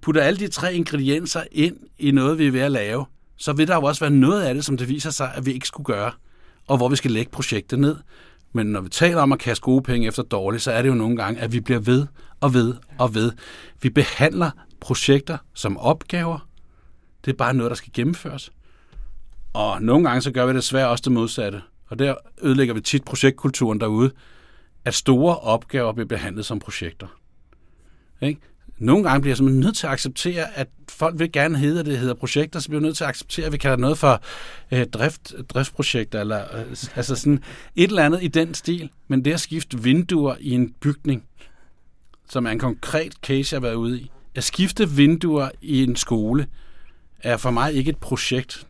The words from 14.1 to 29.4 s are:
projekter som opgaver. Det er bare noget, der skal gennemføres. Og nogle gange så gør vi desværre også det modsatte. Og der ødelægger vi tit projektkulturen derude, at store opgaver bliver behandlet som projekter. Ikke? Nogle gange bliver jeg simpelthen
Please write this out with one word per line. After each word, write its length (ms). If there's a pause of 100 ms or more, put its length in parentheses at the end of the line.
projekter 580 (160)
som 240
opgaver. 680 (760)
Det 80
er 40
bare 180
noget, 160
der 60
skal 180
gennemføres. 580 (1000)
Og 300
nogle 260
gange 140
så 80
gør 160
vi 60
desværre 360
også 140
det 100
modsatte. 480 (280)
Og 100
der 160 (280)
ødelægger 320
vi 60
tit 240
projektkulturen 760
derude, 300 (720)
at 100
store 440
opgaver 540
bliver 160
behandlet 380
som 120
projekter. 480 (1160)
Ikke? 180 (380)
Nogle 260
gange 160
bliver 100
jeg 60
simpelthen 240